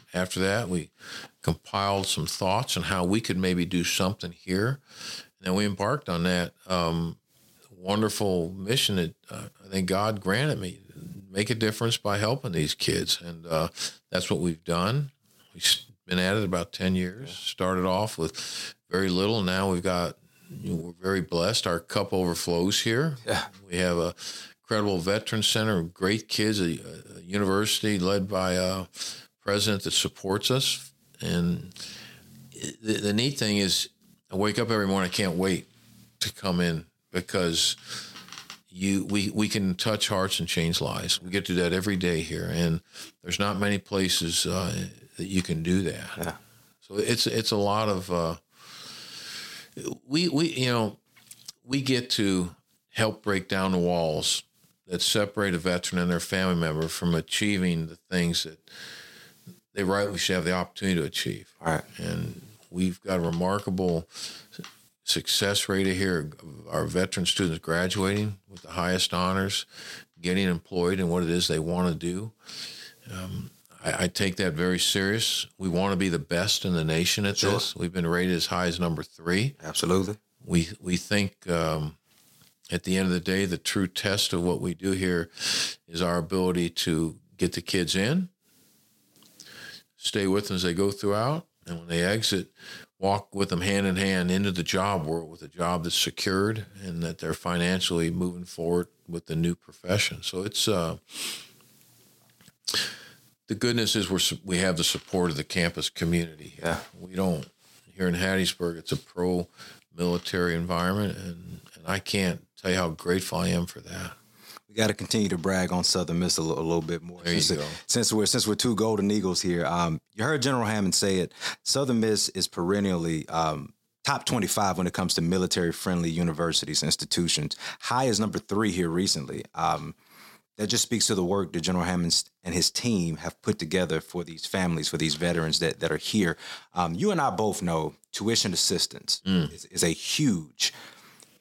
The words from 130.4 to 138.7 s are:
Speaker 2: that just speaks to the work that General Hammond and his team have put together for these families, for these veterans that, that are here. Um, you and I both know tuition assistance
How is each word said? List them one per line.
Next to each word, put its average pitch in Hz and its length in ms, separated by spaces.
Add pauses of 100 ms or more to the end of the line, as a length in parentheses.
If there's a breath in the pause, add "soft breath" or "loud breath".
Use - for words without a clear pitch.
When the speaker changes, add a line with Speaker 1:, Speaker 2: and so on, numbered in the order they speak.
Speaker 2:
that 107 120
just 117 160
speaks - 240
to 113 60
the 92 100
work 95 280
that 87 100
General 90 220
Hammond 87 400 (200)
and 87 100
his 87 160
team 87 460
have - 260
put 107 160
together 80 420
for 87 220
these 82 240
families, 85 420
for - 100
these 78 160
veterans 82 440
that, 85 220
that 80 100
are 78 60
here. 87 400 (380 loud breath)
Um, 85 200
you 170 160
and 175 100
I 139 100
both 101 320
know 80 320 (180)
tuition 107 400
assistance - 720